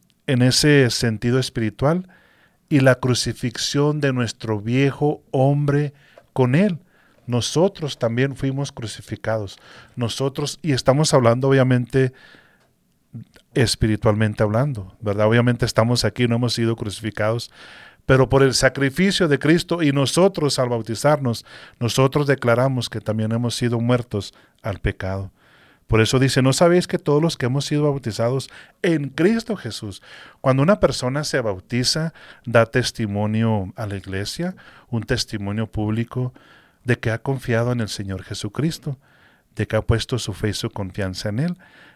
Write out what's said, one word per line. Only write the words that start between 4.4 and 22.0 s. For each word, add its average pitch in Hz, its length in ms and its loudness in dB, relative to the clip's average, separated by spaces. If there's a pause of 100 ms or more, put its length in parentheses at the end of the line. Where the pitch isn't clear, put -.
viejo 135 720 0
hombre 143 640 0 (380)
con 127 240 2
Él. 190 240 2 (460)
Nosotros 147 720 -2
también 127 360 0
fuimos 139 380 -4
crucificados. 107 880 -8 (360)
Nosotros, 135 680 -4
y 156 100 0
estamos 139 420 2
hablando 127 340 4
obviamente 127 640 4 (1400)
espiritualmente 110 880 0
hablando, 107 580 -2
¿verdad? 107 280 0
Obviamente 120 360 2
estamos 113 400 0
aquí, 120 220 0
no 117 100 0
hemos 120 180 -2
sido 113 200 0
crucificados, 110 800 -6 (520)
pero 131 240 4
por 139 140 4
el 131 100 4
sacrificio 139 760 2
de 143 100 2
Cristo 170 440 2
y 143 100 2
nosotros 147 680 2
al 127 100 0
bautizarnos, 120 800 -2 (320)
nosotros 131 480 2